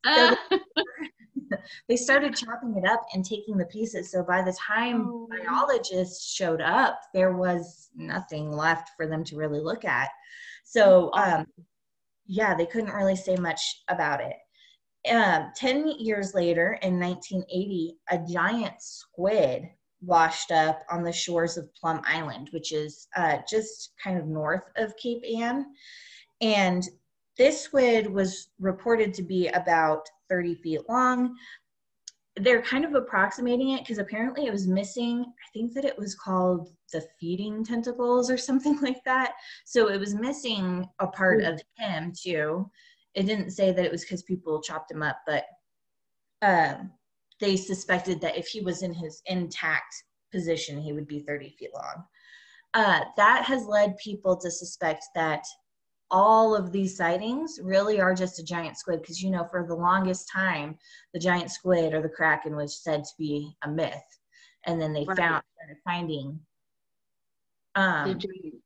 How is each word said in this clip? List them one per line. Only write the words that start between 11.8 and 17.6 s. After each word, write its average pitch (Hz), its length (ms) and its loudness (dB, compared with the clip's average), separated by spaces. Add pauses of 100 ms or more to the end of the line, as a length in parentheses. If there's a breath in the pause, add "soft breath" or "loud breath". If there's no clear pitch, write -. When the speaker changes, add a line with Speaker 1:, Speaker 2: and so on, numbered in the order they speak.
Speaker 1:
yeah, 190 300 0
they 165 120 2
couldn't 214 280 -4
really 190 220 2
say 190 200 -2
much - 520 -4
about 147 340 0
it. - 140 -8 (760 soft breath)
Um, 196 420 4
ten 269 320 0 (120)
years 208 360 -2
later, 175 480 2
in 185 160 0
nineteen 180 540 -4
eighty, 180 460 -4 (120)